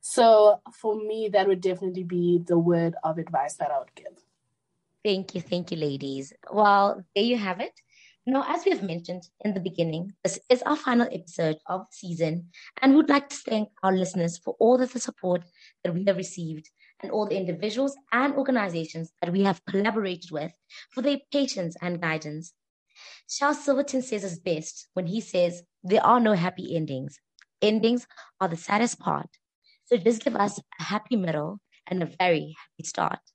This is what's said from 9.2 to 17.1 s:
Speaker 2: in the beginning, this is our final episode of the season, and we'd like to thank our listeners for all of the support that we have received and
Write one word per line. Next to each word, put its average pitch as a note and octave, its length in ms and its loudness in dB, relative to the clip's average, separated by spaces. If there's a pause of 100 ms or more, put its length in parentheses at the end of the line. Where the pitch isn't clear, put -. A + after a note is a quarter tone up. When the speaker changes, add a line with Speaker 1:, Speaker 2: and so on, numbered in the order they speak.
Speaker 2:
in G#3 80 0
the F#3+ 80 -4
beginning, E3+ 520 -4 (100)
this F3+ 160 -4 (100)
is B3 140 4
our D4+ 140 0
final A#3+ 340 2
episode E3 460 -4 (100)
of F#3 140 -4
the - 160 -20
season, E3+ 540 -4 (300)
and C4+ 140 6
we'd D4+ 140 6
like C#4 220 2
to - 60 -12
thank G#3+ 320 -4 (140)
our F#3+ 80 2
listeners F3 480 0
for - 220 -8
all B3 200 6
of B3+ 120 -2
the A#3+ 80 -8
support F3+ 420 -2 (400)
that F3+ 100 -2
we F3+ 120 -4
have G3 120 2
received E3 540 -10 (300)
and - 100 -12